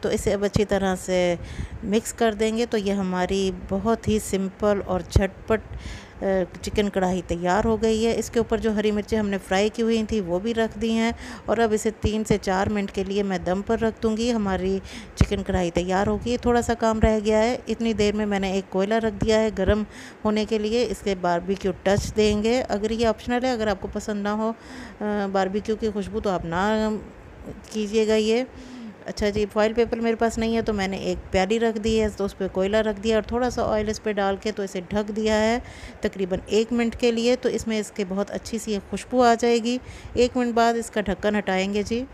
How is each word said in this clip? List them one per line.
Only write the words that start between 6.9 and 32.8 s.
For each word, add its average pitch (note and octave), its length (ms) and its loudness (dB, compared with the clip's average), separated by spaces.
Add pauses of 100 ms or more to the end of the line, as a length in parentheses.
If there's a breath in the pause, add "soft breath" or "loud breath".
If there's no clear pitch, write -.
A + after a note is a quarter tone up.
तैयार F3 420 0
हो A3+ 140 2
गई A3 260 2
है। A3+ 100 2
इसके - 260 -2
ऊपर A3+ 200 0
जो A3 140 0
हरी G#3+ 180 2
मिर्चें G#3 260 -2
हमने G3+ 200 0
फ्राई F#3+ 320 0
की A3 120 -4
हुई A3+ 220 2
थी A3 180 -2
वो F3 180 0
भी A3+ 140 -2
रख A3 240 0
दी A3+ 140 0
हैं A3+ 220 2 (360 loud breath)
और A3+ 100 2
अब A3+ 140 4
इसे G#3+ 180 0
तीन G#3+ 320 -2
से G#3+ 140 2
चार G3 320 2
मिनट G3+ 220 -2
के G3 120 -2
लिए G3 200 0
मैं F#3 200 0
दम F#3 180 0
पर A3 180 0
रख A3 220 -2
दूँगी। A3+ 300 0
हमारी F#3+ 480 0 (380 loud breath)
चिकन G3 240 0
कढ़ाई F#3 300 0
तैयार F#3 360 0
हो G#3 100 0
गई A#3 140 -4
है, B3 60 0
थोड़ा A#3+ 240 2
सा A#3 120 0
काम A3+ 260 0
रह A3 200 4
गया G#3+ 200 4
है। A#3 200 2 (100)
इतनी A3+ 240 0
देर G#3 200 2
में G#3+ 120 0
मैंने G3 320 0
एक F#3+ 140 -4
कोयला G3 260 2
रख A3 160 0
दिया A3 260 2
है A3 120 2
गर्म G3 340 4 (400 loud breath)
होने G#3+ 200 2
के A3 140 0
लिए, G#3+ 240 2
इसके G3 320 -2
बारबेक्यू F3+ 580 0 (120)
टच G3+ 200 4 (100)
देंगे। G#3+ 440 4
अगर G#3+ 320 -2
ये A3+ 140 0
ऑप्शनल A#3+ 400 0
है, B3+ 80 2
अगर A3 160 0
आपको G3+ 180 -2
पसंद G3+ 360 -4
ना G3+ 80 0
हो, A3 200 0
अ, A3+ 40 -6 (720 loud breath)
बारबेक्यू G3 480 0
की G#3+ 160 -2
खुशबू, G3 280 -4
तो G#3+ 100 -2
आप E3+ 160 -2
ना G#3+ 460 0 (840)
कीजिएगा G#3+ 420 2
ये। A3 320 2 (600 loud breath)
अच्छा G#3 220 0
जी, G#3 160 0
foil G#3+ 280 2
paper A3+ 260 2
मेरे A3+ 160 2
पास A3+ 220 0
नहीं A3+ 180 0
है A3+ 60 2
तो A3 120 -2
मैंने G3 260 -2
एक F3+ 180 -2 (140)
प्याली G3 260 2
रख A3+ 200 2
दी A3 200 0
है, G#3+ 120 2
तो G3+ 160 -4
उस G3 80 -4
पर F#3+ 140 -4
कोयला F#3+ 320 2
रख G#3+ 200 0